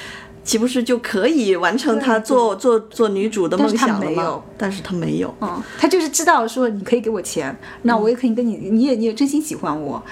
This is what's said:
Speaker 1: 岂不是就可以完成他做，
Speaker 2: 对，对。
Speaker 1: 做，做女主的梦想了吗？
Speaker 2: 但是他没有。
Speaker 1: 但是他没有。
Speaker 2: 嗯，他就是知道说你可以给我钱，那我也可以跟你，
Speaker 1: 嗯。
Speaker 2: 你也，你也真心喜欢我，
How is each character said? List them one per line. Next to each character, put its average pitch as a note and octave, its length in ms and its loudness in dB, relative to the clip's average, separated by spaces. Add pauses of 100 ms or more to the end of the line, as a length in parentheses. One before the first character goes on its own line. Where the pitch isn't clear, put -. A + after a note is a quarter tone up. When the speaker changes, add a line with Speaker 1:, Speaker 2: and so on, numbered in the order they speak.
(440)
Speaker 1:
岂 - 140 0
不 A#3+ 100 2
是 B3+ 140 0
就 A#3 160 0
可 A3 280 -2
以 A#3 300 2
完 F3 220 2
成 A3+ 200 0
他 A3 200 2
做， A#3 360 2
Speaker 2:
对， G3 60 -10
对。 - 0 -
Speaker 1:
做， A#3 200 4 (100)
做 A3 180 2
女 G3+ 220 0
主 G#3 180 0
的 F#3 80 0
梦 C#4+ 180 4
想 A3+ 240 2
了 F#3+ 120 -2
吗？ - 0 -
Speaker 2:
但 - 0 -
是 - 20 0
他 - 0 -
没 E3 120 -2
有。 D3+ 180 -6 (160)
Speaker 1:
但 G3 140 -2
是 F#3+ 100 -8
他 F#3 120 -8
没 D#3+ 240 -2
有。 - 220 -4
Speaker 2:
嗯， F#3 220 -8 (160)
他 D#4 100 4
就 F#4 100 4
是 D#4+ 80 0
知 C#4+ 160 -2
道 D4+ 240 4
说 B3 220 0
你 G3+ 140 -4
可 F#3+ 120 -2
以 B3 60 4
给 G#3+ 80 -4
我 G#3+ 140 -2
钱， D3+ 340 -6 (260)
那 A#3 140 4
我 G#3+ 140 2
也 B3 40 4
可 B3 120 -2
以 A3+ 80 2
跟 A#3+ 120 0
你， G#3 100 -2
Speaker 1:
嗯。 G3 200 0
Speaker 2:
你 A3+ 60 4
也， C4+ 120 2
你 A3 120 0
也 A3 80 -2
真 C#4 120 0
心 C#4+ 140 0
喜 D4 140 -6
欢 D3+ 260 -4
我， C3+ 320 -8